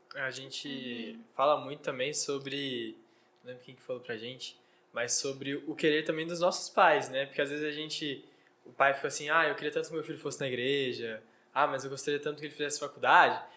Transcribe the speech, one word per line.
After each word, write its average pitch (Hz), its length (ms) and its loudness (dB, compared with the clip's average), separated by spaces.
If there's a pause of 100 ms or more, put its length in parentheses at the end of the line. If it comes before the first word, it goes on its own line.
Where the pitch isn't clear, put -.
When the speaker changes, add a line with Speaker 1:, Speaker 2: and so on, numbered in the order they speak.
(160)
Speaker 1:
A 135 160 -6
gente 127 840 -8
Speaker 2:
Uhum. - 80 -18 (120)
Speaker 1:
fala 143 280 4
muito 139 180 -8
também 139 320 -2
sobre, 135 840 -4 (480)
não 123 80 -14
lembro 123 140 -18
quem 135 100 -20
que 127 60 -20
falou 123 200 -8
pra 117 160 -8
gente, 123 420 -12 (340)
mas 117 200 0
sobre 135 420 -2 (120)
o 156 80 -6
querer 156 280 4
também 160 220 -2
dos 170 140 -4
nossos 180 300 2
pais, 151 400 6
né? 135 180 -2
Porque - 140 -2
às 143 80 0
vezes 147 160 -4
a 151 60 -2
gente, 147 520 -6 (420)
o 123 60 -18
pai 139 240 6
fica - 120 -2
assim, 147 220 -4
"Ah, 160 180 4
eu 139 80 0
queria 147 160 -4
tanto 156 180 -2
que 165 40 -8
meu 156 100 -2
filho 151 140 -8
fosse 139 220 -6
na 139 80 -2
igreja, 123 760 -2 (320)
ah, 143 140 4
mas 135 160 -4
eu 135 60 -8
gostaria 143 300 -2
tanto 143 200 -6
que 151 80 -10
ele 143 60 -14
fizesse 143 260 -4
faculdade", 139 600 6 (180)